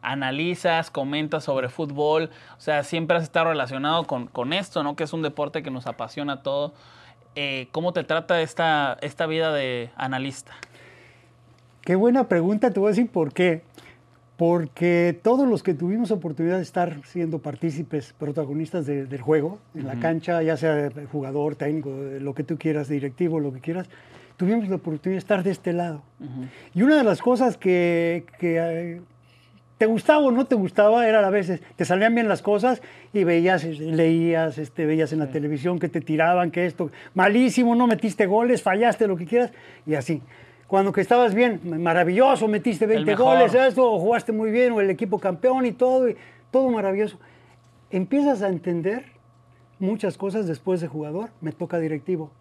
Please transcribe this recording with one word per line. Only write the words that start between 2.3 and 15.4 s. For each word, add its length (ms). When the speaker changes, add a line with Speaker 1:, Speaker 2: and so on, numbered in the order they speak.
Speaker 1:
O 40
sea, 220
siempre 340
has 60
estado 260
relacionado 560
con, 220
con 260
esto, 300
¿no? 120
Que 100
es 80
un 100
deporte 400
que 80
nos 160
apasiona 460
a 100
todos. 300
Eh, 360
¿cómo 220
te 100
trata 380
esta, 600
esta 240
vida 280
de 420
analista? 560
Speaker 2:
Qué 140
buena 320
pregunta, 440
te 80
voy 80
a 40
decir 180
por 240
qué. 280
Porque 840
todos 240